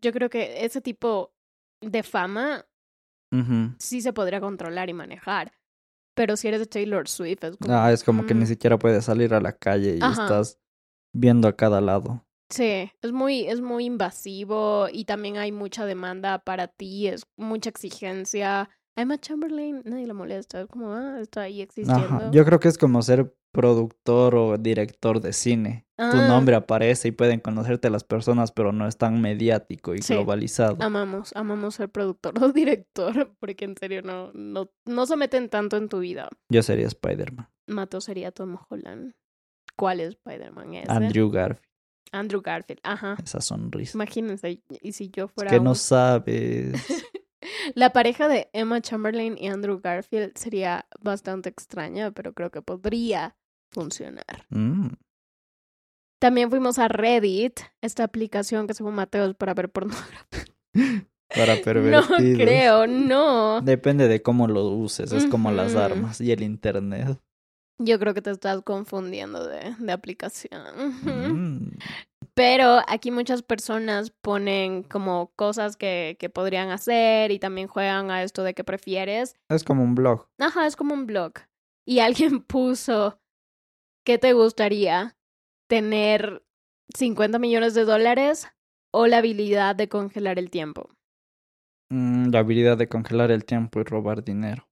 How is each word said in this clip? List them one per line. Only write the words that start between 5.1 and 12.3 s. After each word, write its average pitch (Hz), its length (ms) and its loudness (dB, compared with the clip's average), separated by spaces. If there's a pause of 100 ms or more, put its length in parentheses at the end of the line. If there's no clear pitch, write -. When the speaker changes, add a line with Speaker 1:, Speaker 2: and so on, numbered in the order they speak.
Speaker 1:
Pero 214 240 0
si 220 100 -4
eres 214 120 0
de 220 60 -4
Taylor 208 420 -4
Swift, 180 360 -6
es 170 140 -8
como, 123 160 0
Speaker 2:
Ah, 117 180 6
es 113 100 2
como 110 220 2
que - 100 0
ni 113 100 4
Speaker 1:
mm. - 20 2
Speaker 2:
siquiera 117 320 2
puedes 110 260 4
salir 113 300 2
a 107 60 4
la - 120 -2
calle 98 440 0
y - 60 -4
Speaker 1:
Ajá. - 220 0
Speaker 2:
estás 104 340 0 (560)
viendo 120 320 6
a 104 100 2
cada 104 260 4
lado. 101 420 -2 (260)